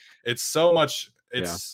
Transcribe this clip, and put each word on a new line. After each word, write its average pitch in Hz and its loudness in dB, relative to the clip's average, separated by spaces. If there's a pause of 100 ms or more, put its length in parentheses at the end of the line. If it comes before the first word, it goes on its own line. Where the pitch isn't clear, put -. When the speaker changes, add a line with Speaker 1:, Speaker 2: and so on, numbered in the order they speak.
(240)
Speaker 1:
it's 120 -4
so 165 4
much, 156 0 (220)
it's 92 -4
Speaker 2:
Yeah. 87 -6 (160)